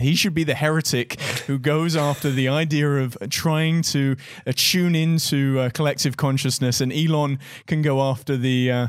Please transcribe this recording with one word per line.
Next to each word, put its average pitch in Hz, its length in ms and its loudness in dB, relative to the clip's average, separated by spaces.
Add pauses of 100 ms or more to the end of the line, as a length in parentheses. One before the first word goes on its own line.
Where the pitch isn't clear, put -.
He 165 60 4
should 185 180 2
be 160 120 0
the 143 100 0
heretic 147 680 0 (260)
who 139 120 -2
goes 151 360 0
after 147 360 0
the 131 180 2
idea 147 400 2
of 131 300 0 (100)
trying 160 540 0
to, 139 340 0 (300)
uh, 127 100 -2
tune 175 380 2
into, 147 640 0
uh, 127 100 2
collective 143 480 -2
consciousness, 135 640 0
and 127 100 0
Elon 147 480 0 (280)
can 156 160 0
go 139 180 2
after 135 380 -2
the, 127 320 2
uh, 123 180 2